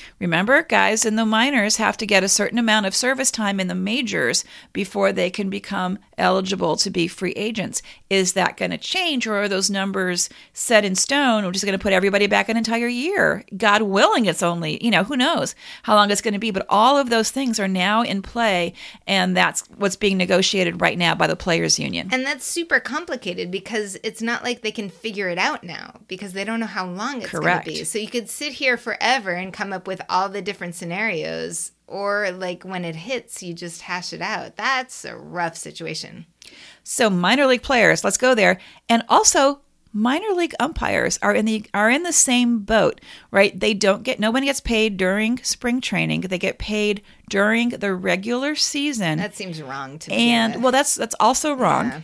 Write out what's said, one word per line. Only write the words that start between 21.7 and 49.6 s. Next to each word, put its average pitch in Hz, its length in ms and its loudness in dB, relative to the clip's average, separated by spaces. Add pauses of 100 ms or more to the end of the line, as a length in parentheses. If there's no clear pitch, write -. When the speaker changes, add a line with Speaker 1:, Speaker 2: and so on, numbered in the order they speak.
Speaker 1:
Union. 170 320 -6
Speaker 2:
And 262 140 -2
that's 285 200 -6
super 330 360 0
complicated 220 680 -6
because 202 520 -6
it's - 180 -8
not 233 220 -4
like 247 180 -6
they 214 100 -6
can 208 180 -8
figure 196 400 -6
it 175 80 -4
out 220 260 -2
now - 440 -14
because 190 260 -10
they 196 100 -6
don't 226 160 -4
know 220 140 -4
how 185 140 -4
long 214 340 -8
it's - 100 -10
gonna 156 120 -4
Speaker 1:
Correct. 170 240 0
Speaker 2:
be. 156 160 -8
So 208 160 -4
you 214 80 -6
could 233 220 -6
sit 294 240 -8
here 254 240 0
forever 226 540 -2
and 180 220 -6
come 202 200 -8
up 185 140 -8
with 185 220 -6
all 185 200 0
the 196 120 -8
different 180 340 -8
scenarios, 170 960 -6 (140)
or, 202 460 -2
like, 180 320 -8
when 185 220 -8
it 160 100 -6
hits, 214 480 -10
you 175 100 -10
just 170 280 -14
hash 175 320 -8
it 165 80 -10
out. 196 340 -8
That's 254 500 -4
a 117 100 -12
rough 165 420 -6
situation. 160 680 -12 (580)
Speaker 1:
So - 260 0
minor 196 360 2
league 254 160 4
players, 202 420 4
let's 202 140 0
go 254 160 4
there. 185 240 4 (320)
And 233 200 4
also 285 500 4 (320)
minor 277 420 0
league 349 260 0
umpires 180 640 0
are 202 140 2
in 214 100 2
the, 220 280 0
are 214 180 4
in 285 120 2
the 349 100 -2
same 240 460 4
boat, 202 420 2 (280)
right? 196 300 4
They 214 160 2
don't 196 260 2
get, 254 180 -4
no 214 120 2
one 269 140 2
gets 277 160 -2
paid 220 360 0
during 208 460 0
spring 247 380 -2
training. 165 400 0
They 180 180 -4
get - 180 -2
paid 208 460 -2 (260)
during 220 400 2
the 202 240 -2
regular 202 640 -2
season. 233 640 0
Speaker 2:
That 202 160 -6
seems 175 260 -10